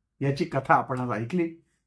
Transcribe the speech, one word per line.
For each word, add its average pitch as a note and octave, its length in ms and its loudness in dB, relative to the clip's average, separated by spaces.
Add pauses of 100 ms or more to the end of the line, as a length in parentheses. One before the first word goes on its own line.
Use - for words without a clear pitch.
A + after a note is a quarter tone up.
(200)
याची C#3+ 240 0
कथा C#3 300 2
आपण B2+ 260 2
आज B2 120 -2
ऐकली. C#3+ 360 -2 (380)